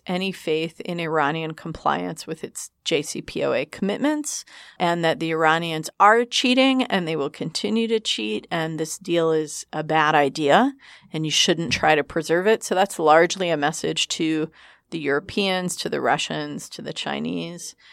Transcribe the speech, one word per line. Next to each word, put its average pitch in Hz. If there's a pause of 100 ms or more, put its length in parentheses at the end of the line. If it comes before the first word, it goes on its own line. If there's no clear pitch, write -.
any 185
faith 160
in 170
Iranian 160
compliance 160
with 160
its - (140)
J 151
C -
P 151
O 139
A 127
commitments, 285 (340)
and 170
that 160
the 165
Iranians 160 (100)
are 220
cheating 262
and 180
they 160
will 143
continue 208
to 220
cheat, 214
and 160
this 156
deal 165
is 156
a 156
bad 156
idea 151 (400)
and 156
you 151
shouldn't 160
try -
to 147
preserve 170
it. 214
So -
that's 190
largely 170
a 165
message 156
to 156 (400)
the 170
Europeans, 180
to -
the 151
Russians, 147
to -
the -
Chinese, 170 (180)